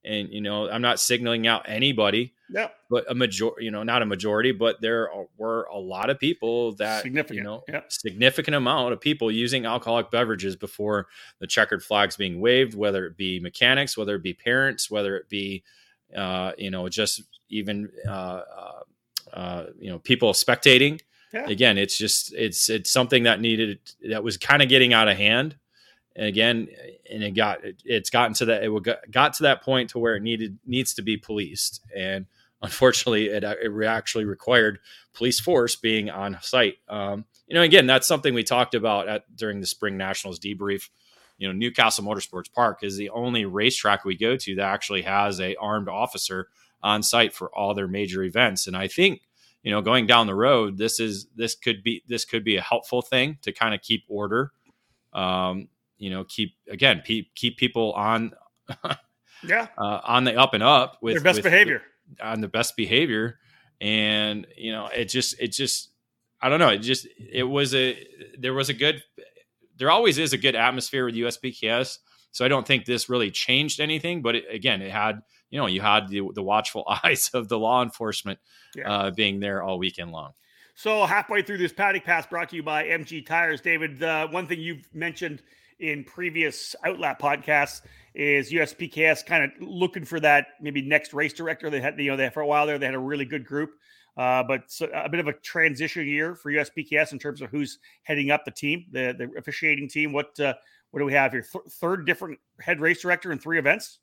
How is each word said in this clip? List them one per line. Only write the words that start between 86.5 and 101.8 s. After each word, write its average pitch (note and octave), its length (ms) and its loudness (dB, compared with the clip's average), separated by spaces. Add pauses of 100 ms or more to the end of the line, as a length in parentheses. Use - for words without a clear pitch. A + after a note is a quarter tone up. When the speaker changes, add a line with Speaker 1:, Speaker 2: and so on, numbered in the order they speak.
Speaker 2:
Outlap F3 340 -2
podcasts D3 640 0 (320)
is C#3+ 380 0
U E3 100 2
S D3 100 -2
P F3 140 -10
K D#3 200 2
S D#3 180 4
kinda D#3 240 2 (120)
looking F3+ 440 -4
for D#3+ 160 -6
that D3 260 6 (140)
maybe C#3+ 220 -6
next D3 300 2
race D3+ 200 -2
director. E3 360 -6
They D3 120 -2
had, C#3 180 -4
you C#3 140 0
know, C3+ 40 0
they, C3+ 140 0
for D3+ 120 -6
a D3 40 -2
while D3 180 4
there, D3 140 -2
they C#3 80 -2
had C3 80 -2
a C3 40 -4
really C#3 260 -4
good B2+ 200 -8
group, D3 260 -6 (460)
uh, B2+ 280 2
but C3 240 -2
so, - 260 -6
a - 140 -4
bit D#3+ 100 -2
of E3 80 -2
a D3 60 -4
transition D#3 760 -2
year D#3 300 -4
for D3 140 -10
U D3 100 0
S D3 100 -4
P D#3 140 -10
K D3+ 120 -2
S D3+ 160 2
in C#3 60 -12
terms C#3 240 -10
of B2+ 80 -12
who's C#3+ 300 -6 (240)
heading C#3+ 260 -2
up D3+ 140 2
the - 80 -10
team, E3 400 -6
the, B2+ 260 -2
the A#2+ 180 -10
officiating D3 520 -2
team. D3+ 240 -2
What, C#3+ 260 -6
uh, C#3 160 0 (380)
what D3 80 -4
do C#3+ 60 2
we C3+ 60 0
have C#3 200 6
here? B2 100 -4
Th-, - 260 -12
third F3 380 -4